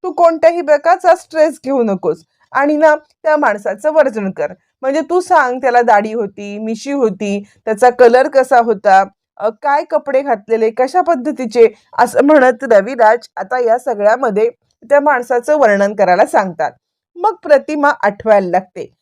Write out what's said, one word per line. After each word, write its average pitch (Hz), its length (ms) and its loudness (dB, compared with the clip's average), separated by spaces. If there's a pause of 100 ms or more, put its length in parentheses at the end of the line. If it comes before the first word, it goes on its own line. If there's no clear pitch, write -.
तू 370 80 -8
कोणत्याही 330 500 0
प्रकारचा 330 520 0
स्ट्रेस 311 500 -2
घेऊ 262 180 -2
नकोस 190 420 -4 (280)
आणि 294 240 0
ना 302 180 4
त्या 302 420 -4
माणसाचं 240 560 -2
वर्णन 220 380 -2
कर, 151 220 -8 (300)
म्हणजे 277 180 -2
तू 349 200 -2
सांग 277 380 0
त्याला 240 240 2
दाढी 214 300 2
होती, 208 460 -10
मिशी 220 340 -8
होती, 202 520 -4 (200)
त्याचा 220 260 2
कलर 247 380 4
कसा 269 300 0
होता, 208 460 2 (320)
अ, 214 120 -4 (140)
काय 294 280 -2
कपडे 277 320 -2
घातलेले, 226 480 -2
कशा 262 300 -2
पद्धतीचे," 254 680 0 (320)
असं 247 260 0
म्हणत 262 480 2
रविराज 226 640 2
आता 202 220 -6
या 240 200 0
सगळ्यामध्ये 220 720 0 (400)
त्या 285 100 4
माणसाचं 269 580 -2
वर्णन 208 360 2
करायला 196 320 2
सांगतात. 190 440 -4 (460)
मग 381 260 -4
प्रतिमा 294 480 0 (120)
आठवायला 202 460 0
लागते. 180 540 -6